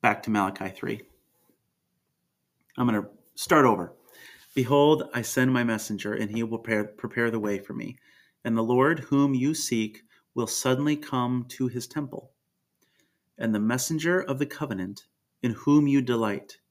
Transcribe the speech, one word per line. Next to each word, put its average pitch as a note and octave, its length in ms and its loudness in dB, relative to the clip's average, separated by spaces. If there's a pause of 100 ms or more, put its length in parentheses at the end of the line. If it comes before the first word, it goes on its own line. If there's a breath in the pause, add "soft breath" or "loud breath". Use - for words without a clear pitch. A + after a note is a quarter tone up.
Back G#2+ 220 0
to A#2+ 80 -4
Malachi G2 380 0
three. - 320 -8 (1800)
I'm B2 100 2
gonna G#2+ 220 0 (260)
start D3+ 300 4
over. F2+ 280 2 (640 loud breath)
"Behold, C#3+ 580 4
I B2 80 -2
send B2+ 320 2
my B2 100 2
messenger, G#2+ 500 -2
and G#2 180 -4
he A2+ 100 -4
will A2+ 160 -4
prepare, A2 280 -2
prepare A#2 440 -4
the A2+ 100 -2
way G#2 200 -4
for - 140 -16
me. A#2 240 -12 (460 soft breath)
And A2+ 140 -2
the A2+ 60 0
Lord C3 360 2
whom C#3 360 2
you C3+ 180 0
seek A2 500 -4 (300 soft breath)
will A#2+ 140 -2
suddenly C#3 480 0
come B2 540 -4
to - 180 -4
his A#2+ 180 -6
temple. - 460 -10 (1040)
And A2+ 160 0
the G#2+ 60 0
messenger D#3 600 0
of C3+ 180 -4
the C#3+ 60 0
covenant G2+ 640 -8 (340)
in B2 100 0
whom D3 360 4
you C#3 140 4
delight A2+ 580 -2 (120)